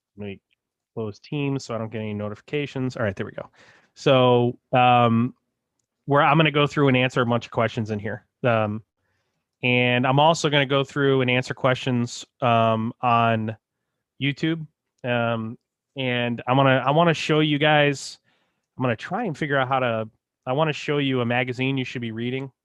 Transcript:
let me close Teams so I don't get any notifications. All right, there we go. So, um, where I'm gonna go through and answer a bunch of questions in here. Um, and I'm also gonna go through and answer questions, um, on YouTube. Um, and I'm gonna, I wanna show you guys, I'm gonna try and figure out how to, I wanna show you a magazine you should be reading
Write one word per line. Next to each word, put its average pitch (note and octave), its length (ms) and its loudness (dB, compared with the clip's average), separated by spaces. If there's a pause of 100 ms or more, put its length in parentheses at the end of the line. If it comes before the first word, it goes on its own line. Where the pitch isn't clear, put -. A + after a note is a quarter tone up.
(180)
let G2+ 80 -12
me G2 160 -14 (520)
close A2 260 -10
Teams C#3 460 -6
so A#2+ 80 -10
I A2 60 -4
don't A2 120 -8
get A#2 80 -8
any G#2+ 140 -8
notifications. B2+ 840 -8
All A#2+ 80 -4
right, G2+ 120 -2
there A2 100 -8
we - 60 -14
go. - 180 -14 (460)
So, B2 640 4 (180)
um, A#2+ 560 4 (720)
where C#3+ 160 4
I'm D3+ 160 4
gonna D#3 140 4
go D3 160 2
through C#3+ 220 2
and B2+ 60 4
answer B2+ 260 2
a A#2+ 40 2
bunch A#2 200 0
of - 60 -18
questions A2+ 380 -2
in G#2+ 80 -4
here. G#2 280 -10 (180)
Um, A2 400 0 (800)
and B2 420 2
I'm C3 140 2
also D#3 320 2
gonna C#3+ 160 2
go C#3 160 0
through C3+ 380 0
and B2+ 100 0
answer B2 240 -2
questions, B2 720 -2 (160)
um, A2+ 600 2
on A2+ 560 0 (640)
YouTube. D#3 460 -4 (360)
Um, A#2 540 -4 (380)
and A#2+ 520 -4
I'm B2+ 100 2
gonna, C3+ 280 4
I C3+ 60 0
wanna E3 240 2
show D#3 240 -2
you D3+ 180 0
guys, D3 640 0 (580)
I'm B2+ 60 -4
gonna B2 120 0
try G3+ 280 -8
and F3 120 -6
figure C#3+ 220 -4
out C3 100 0
how C3+ 120 0
to, A2+ 300 -2 (360)
I B2+ 60 -4
wanna D3+ 220 0
show - 240 -4
you C3+ 240 0
a A#2 40 -2
magazine B2+ 520 -2
you B2+ 80 -4
should B2+ 160 -10
be A2+ 100 -8
reading B2 400 -8 (140)